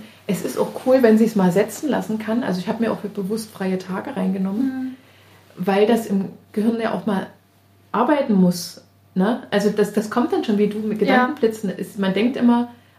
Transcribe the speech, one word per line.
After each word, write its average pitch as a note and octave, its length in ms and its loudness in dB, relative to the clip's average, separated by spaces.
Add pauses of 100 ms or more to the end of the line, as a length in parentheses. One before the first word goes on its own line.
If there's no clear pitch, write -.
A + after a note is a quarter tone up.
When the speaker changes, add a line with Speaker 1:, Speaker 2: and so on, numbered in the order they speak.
(280)
Speaker 1:
es F#3 180 -2
ist - 120 -6
auch - 140 -2 (140)
cool, C4 180 6
wenn A3 140 8
sie's A3 180 4
mal F#3 160 4
setzen A3 380 0
lassen G3 280 -2
kann. A3 260 -2
Also F#3 180 -2
ich G#3+ 80 -6
hab A3 100 -4
mir A3 140 0
auch F#3+ 60 -4
bewusst G#3 520 -6
freie F#3+ 260 -4
Tage F#3 380 -8
reingenommen, F#3+ 480 -2
Speaker 2:
Mhm. C4 320 -6 (640)
Speaker 1:
weil G3 280 2
das A3+ 200 2
im G3 240 -2 (240)
Gehirn A3+ 260 0
ja A3+ 140 -4
auch F3+ 120 -6
mal G3 220 -2 (640)
arbeiten B3+ 440 2
muss, F3+ 460 0 (340)
ne? G#3+ 360 0
Also G3+ 180 2
das, G#3 240 0
das - 160 -2
kommt B3 220 0
dann F4+ 140 0
schon, G#3 120 0
wie G#3 100 4
du G#3+ 120 -4
mit G#3+ 220 -2
Speaker 2:
Ja. G3 60 2
Speaker 1:
Gedankenblitzen B3+ 600 0
ist. - 300 -10
Man F#3+ 140 0
denkt A#3+ 240 0
immer, A#3+ 320 2 (300)